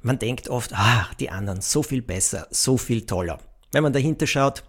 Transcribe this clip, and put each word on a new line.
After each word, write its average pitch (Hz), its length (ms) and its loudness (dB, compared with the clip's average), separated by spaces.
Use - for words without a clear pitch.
Man 123 160 0
denkt 117 300 -4
oft, 123 260 -4
"Ah, 107 340 4
die - 120 -4
anderen, 98 320 -6
so - 200 0
viel 131 200 -2
besser, 92 480 -2
so - 260 2
viel 113 300 0
toller." 87 340 -2
Wenn 151 120 4
man 139 100 2
dahinter 147 320 2
schaut 139 420 0